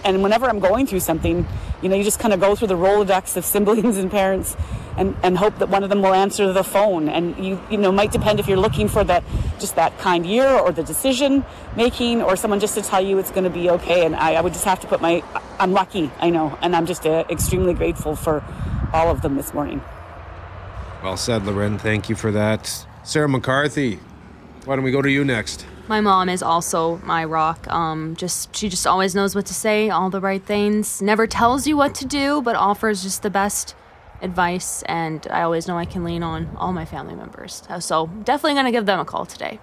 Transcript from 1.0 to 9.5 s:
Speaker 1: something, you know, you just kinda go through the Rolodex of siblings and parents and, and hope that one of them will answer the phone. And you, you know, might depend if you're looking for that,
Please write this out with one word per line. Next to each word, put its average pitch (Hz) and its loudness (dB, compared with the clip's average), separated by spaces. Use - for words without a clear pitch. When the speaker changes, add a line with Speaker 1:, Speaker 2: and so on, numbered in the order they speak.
Speaker 1:
something, 170 0
you 185 2
know, 190 4
you 196 2
just 214 0
kinda 208 2
go 196 4
through 220 -2
the 190 2
Rolodex 190 2
of 180 -4
siblings 208 2
and 185 -2
parents 190 0
and, 190 0
and 180 4
hope 202 2
that 202 0
one 196 2
of 196 -4
them 202 2
will 190 6
answer 196 2
the 190 4
phone. 185 2
And 170 -2
you, 190 -4
you 220 0
know, 202 4
might 202 4
depend 214 2
if 202 0
you're 196 4
looking 208 2
for 208 2
that, 175 4